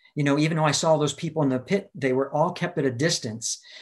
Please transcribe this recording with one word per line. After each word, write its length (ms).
You 80
know, 140
even 200
though 80
I 60
saw 260
those 160
people 300
in 60
the 100
pit, 360
they 180
were 180
all 200
kept 260
at 80
a 60
distance. 680